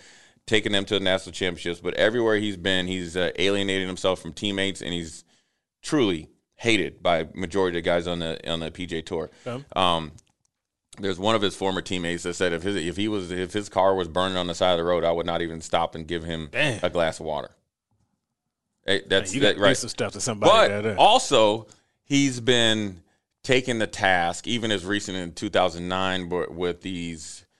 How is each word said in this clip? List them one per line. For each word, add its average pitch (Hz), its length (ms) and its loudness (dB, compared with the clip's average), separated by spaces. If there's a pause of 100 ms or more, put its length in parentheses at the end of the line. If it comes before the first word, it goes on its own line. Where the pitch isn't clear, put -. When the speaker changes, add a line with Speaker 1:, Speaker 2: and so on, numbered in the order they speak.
(480)
Speaker 1:
taking 107 240 2
them 98 140 0
to 107 80 -4
the 98 80 2
national 92 320 0
championships. 85 480 -4
But 87 140 -4
everywhere 110 420 4
he's 104 180 -4
been, 92 320 0
he's, 90 300 -4
uh, 87 200 0
alienated 98 480 0
himself 92 360 -2
from 82 100 -12
teammates, 98 500 -4
and 87 120 -6
he's 80 320 -8 (560)
truly 98 480 0 (260)
hated 101 480 0
by 82 300 2
majority 90 460 -2
of 82 40 -4
guys 87 240 0
on 85 120 -4
the, 82 300 -6
on 82 120 -4
the 80 100 -8
P 90 140 -10
J 82 160 -6
Tour. 80 280 -6 (160)
Speaker 2:
Okay. 123 180 -10 (120)
Speaker 1:
Um, 82 380 0 (840)
there's 98 200 -4
one 110 160 2
of 104 60 0
his 95 140 0
former 92 260 -2
teammates 85 420 -4
that 87 100 -4
said 87 200 0
if 82 100 -4
his, 101 140 -2
if 82 180 -4
he 104 140 -2
was, 95 200 -4
if 90 220 -6
his 104 160 -4
car 95 260 4
was 92 140 -2
burning 92 300 0
on 90 100 0
the 87 80 -4
side 92 160 4
of 87 60 4
the 85 80 0
road, 87 180 2
I 82 80 4
would 85 140 -2
not 85 160 -2
even 82 200 -6
stop 82 320 -2
and 82 140 -10
give 82 160 -6
him 82 280 -6
Speaker 2:
Damn. 127 300 -2
Speaker 1:
a 92 80 0
glass 82 300 -2
of 80 60 -10
water. 73 260 -6 (1300)
Hey, 98 200 0
that's 95 260 2
Speaker 2:
Man, 87 40 -4
you 92 120 4
Speaker 1:
that, 98 80 4
Speaker 2:
gotta 98 80 -2
Speaker 1:
right. 98 80 8
Speaker 2:
do 85 40 4
some 120 140 -4
stuff 107 240 -4
to 104 80 -10
somebody 113 300 4
Speaker 1:
But 110 320 6
Speaker 2:
that, 107 140 -2
uh, - 40 6
Speaker 1:
also, 117 640 6 (360)
he's 139 360 0
been 110 640 2 (420)
taking 127 360 2
the 104 80 0
task, 90 600 0
even 110 240 -2
as 92 140 -2
recent 98 320 -4
in 87 160 -8
two 104 160 -6
thousand 87 400 0
nine, 92 400 -2
bu-, 87 200 -2
with 87 320 -4
these 85 640 -10 (140)